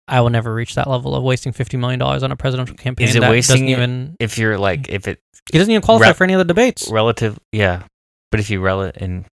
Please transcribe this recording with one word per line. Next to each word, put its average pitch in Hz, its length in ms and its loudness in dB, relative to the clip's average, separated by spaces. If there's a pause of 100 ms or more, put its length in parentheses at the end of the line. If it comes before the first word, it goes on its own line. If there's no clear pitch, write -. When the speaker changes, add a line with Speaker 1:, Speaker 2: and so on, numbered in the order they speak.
Speaker 1:
I 131 140 2
will 120 100 2
never 113 220 -2
reach 113 220 -8
that 131 160 -4
level 131 240 -4
of 131 80 -4
wasting 127 300 -2
fifty 127 260 -6
million 123 220 -4
dollars 131 220 -2
on 135 100 -4
a 131 40 -8
presidential 127 400 -6
campaign. 123 320 -2
Speaker 2:
Is 110 80 2
it 117 40 2
Speaker 1:
That 123 100 4
Speaker 2:
wasting 123 240 4
Speaker 1:
doesn't 131 140 2
Speaker 2:
it 131 40 2
Speaker 1:
even 127 480 -4
Speaker 2:
if 113 160 -4
you're, 110 220 0
like, 98 320 -2
if 101 180 -6
it - 120 -8 (300)
Speaker 1:
He 160 60 2
doesn't 196 140 4
even 220 120 2
qualify 220 240 6
Speaker 2:
rel-, 175 80 6
Speaker 1:
for 185 100 0
any 185 100 2
of 185 40 4
the 185 60 4
debates. 175 460 0
Speaker 2:
relative, 110 480 0 (140)
yeah. 92 320 0 (460)
But 110 100 0
if 104 100 -4
you 95 100 -2
rel-, 95 220 0
in 90 520 -8